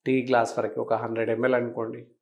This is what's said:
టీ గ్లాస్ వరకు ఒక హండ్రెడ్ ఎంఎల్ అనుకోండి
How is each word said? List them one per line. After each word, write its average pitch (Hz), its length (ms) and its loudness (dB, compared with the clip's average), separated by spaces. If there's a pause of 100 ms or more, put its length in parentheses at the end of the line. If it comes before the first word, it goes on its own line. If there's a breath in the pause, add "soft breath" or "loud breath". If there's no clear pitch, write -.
టీ 131 240 2
గ్లాస్ 120 300 4
వరకు 110 220 -4
ఒక 113 120 -2
హండ్రెడ్ 113 360 -2
ఎంఎల్ 120 260 2
అనుకోండి 117 520 -4 (140)